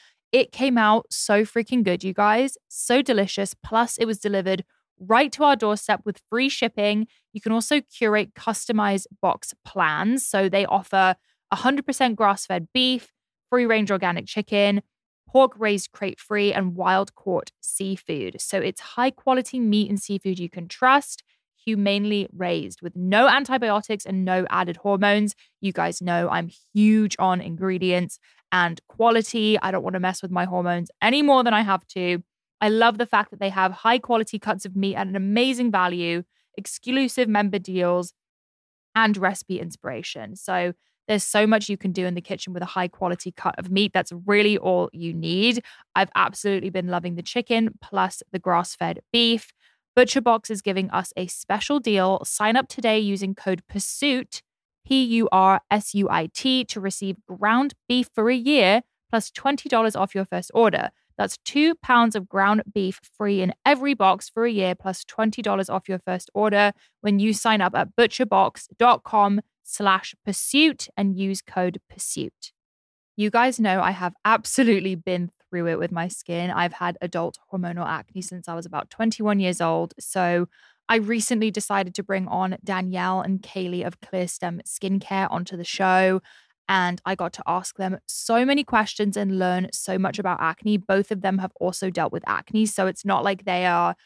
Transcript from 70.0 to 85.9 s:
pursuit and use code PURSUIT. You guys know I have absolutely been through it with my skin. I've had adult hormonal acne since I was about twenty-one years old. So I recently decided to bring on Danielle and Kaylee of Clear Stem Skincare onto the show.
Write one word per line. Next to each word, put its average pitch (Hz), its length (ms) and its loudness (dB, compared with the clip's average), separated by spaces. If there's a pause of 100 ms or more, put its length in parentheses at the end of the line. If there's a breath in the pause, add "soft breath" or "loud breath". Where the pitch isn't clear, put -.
pursuit 285 720 0
and 196 200 0
use 190 240 -4
code 180 380 -4 (100)
PURSUIT. - 600 -10 (640)
You 208 140 0
guys 240 300 2
know 196 200 2
I 180 120 2
have 180 240 -6 (100)
absolutely 214 720 2
been 175 340 -4 (200)
through 170 180 -2
it 165 120 -2
with 175 120 -2
my 170 160 -4
skin. 175 420 -6
I've 175 240 -2
had 180 260 -6
adult 175 380 -6 (160)
hormonal 175 320 -6
acne 160 380 -8
since 175 260 -14
I 165 60 -8
was 170 100 -10
about 170 240 -8
twenty-one 214 500 0
years 180 220 0
old. 165 380 0
So 175 500 -2 (400 soft breath)
I 226 60 4
recently 220 560 0
decided 196 440 -4
to 196 80 -8
bring 190 240 -4
on 185 360 -4
Danielle 185 580 -2
and 190 200 -2
Kaylee 180 440 -6
of - 160 -10
Clear 185 260 -4
Stem 175 380 -8
Skincare 190 680 -2
onto 180 240 -6
the 170 80 -8
show. 185 580 2 (460 soft breath)